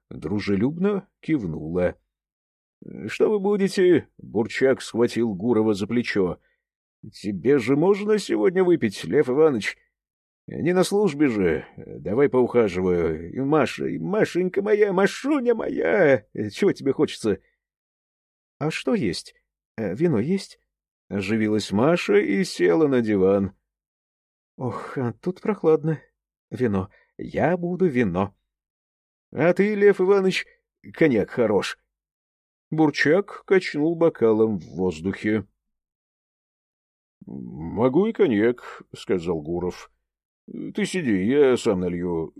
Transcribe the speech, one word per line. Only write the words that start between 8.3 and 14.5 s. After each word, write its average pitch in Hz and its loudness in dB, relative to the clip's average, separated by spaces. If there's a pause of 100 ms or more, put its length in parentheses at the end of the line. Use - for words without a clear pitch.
выпить, 151 0
Лев 127 0
Иванович? 135 2 (680)
Не 135 -2
на 185 4
службе 170 2
же. 95 0 (100)
Давай 110 -2
поухаживаю. 90 2
И - -6
Маша, 135 0
и - -4
Машенька 180 -2